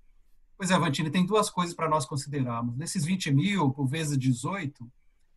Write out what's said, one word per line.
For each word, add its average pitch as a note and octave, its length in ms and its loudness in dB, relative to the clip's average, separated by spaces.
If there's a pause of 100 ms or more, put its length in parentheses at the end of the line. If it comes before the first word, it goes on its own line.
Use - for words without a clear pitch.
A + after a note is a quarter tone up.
(540)
Pois F#3+ 180 0
é, F3+ 60 6
Vantini, D#3 300 0
tem F3+ 160 2
duas G#3 240 4
coisas F3 260 -4
pra D#3+ 140 -2
nós D3+ 160 2
considerarmos. B2 720 -4
Desses D#3+ 280 -2
vinte F3+ 260 0
mil D#3+ 400 2
por C#3 160 -2
vezes D3 320 -2
dezoito, C3 720 -2 (460)